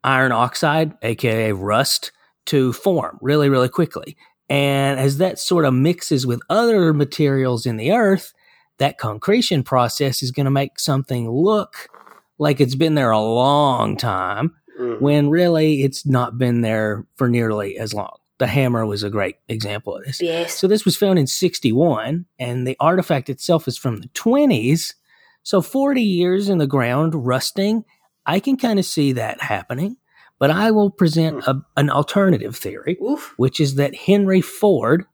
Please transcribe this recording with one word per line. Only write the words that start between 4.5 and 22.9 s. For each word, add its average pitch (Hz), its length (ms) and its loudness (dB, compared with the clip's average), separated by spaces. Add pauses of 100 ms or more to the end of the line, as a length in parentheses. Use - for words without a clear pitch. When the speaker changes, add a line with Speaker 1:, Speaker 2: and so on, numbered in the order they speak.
Speaker 1:
as 139 200 0
that 185 200 -2
sort 175 260 0
of 131 80 2
mixes 139 520 0
with 120 240 -2
other 202 440 2
materials 139 720 0
in 113 120 -2
the 117 140 -2
earth, 208 420 2 (460)
that 139 180 -2
concretion 147 640 0
process 127 600 0
is 127 80 -6
gonna 139 200 -2
make 139 280 -2
something 135 500 -2
look 190 580 -2 (520)
like 147 200 0
it's 135 160 2
been 156 200 2
there 127 160 2
a 110 100 4
long 123 760 2
time, 101 580 -2 (240)
Speaker 2:
Mm-hmm. 120 240 -4
Speaker 1:
when 143 260 2
really 156 540 2
it's 135 240 -2
not 123 320 0
been 120 220 2
there 110 440 -2 (100)
for 131 120 0
nearly 110 500 -2
as 107 160 -8
long. 104 240 -10 (220)
The 127 80 0
hammer 120 380 0
was 104 180 -4
a 104 80 -4
great 98 240 -4 (120)
example 107 500 -8
of - 80 -14
this. 135 160 -8
Speaker 3:
Yes. 170 360 -4
Speaker 1:
So 190 100 0
this 214 180 2
was 185 120 2
found 190 220 2
in 135 80 2
sixty-one, 143 1000 0 (140)
and 123 260 -6
the 131 140 -4
artifact 156 500 0